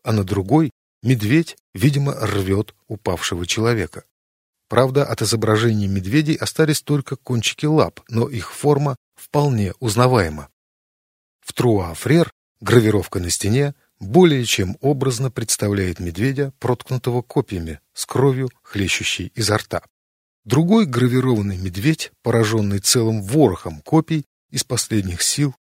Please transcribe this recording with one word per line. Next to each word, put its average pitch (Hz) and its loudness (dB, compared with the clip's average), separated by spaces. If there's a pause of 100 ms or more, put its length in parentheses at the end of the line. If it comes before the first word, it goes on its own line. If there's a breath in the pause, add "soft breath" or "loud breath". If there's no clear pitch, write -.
а 120 -2
на 104 2
другой 101 0 (320)
медведь, 123 0 (160)
видимо, 139 0
рвёт 98 -2 (140)
упавшего 90 -6
человека. 110 -2 (680)
Правда, 131 2
от - -6
изображений 107 0
медведей 104 0
остались 151 0
только 143 -4
кончики - -4
лап, 151 0
но 113 -2
их 123 -10
форма 143 0 (200)
вполне 127 0
узнаваема. 104 4 (920)
В - -16
Труа-Фрер 113 2 (280)
гравировка 107 2
на 87 -4
стене 135 0 (260)
более 135 4
чем 98 -2
образно 131 -2
представляет 101 -2
медведя, 123 -2
проткнутого 123 -2
копьями, 85 -6 (140)
с - -10
кровью, 131 0 (120)
хлещущей - -4
изо 107 0
рта. - -6 (640)
Другой 170 2
гравированный 123 0
медведь, 98 -4 (100)
поражённый 110 0
целым 113 0
ворохом 95 0
копий, 156 -2 (240)
из 139 -6
последних 98 -4
сил 139 -2 (120)